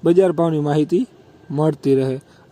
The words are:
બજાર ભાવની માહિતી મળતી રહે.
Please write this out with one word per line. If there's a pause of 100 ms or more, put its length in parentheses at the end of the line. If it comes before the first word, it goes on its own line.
બજાર
ભાવની
માહિતી (440)
મળતી
રહે. (320)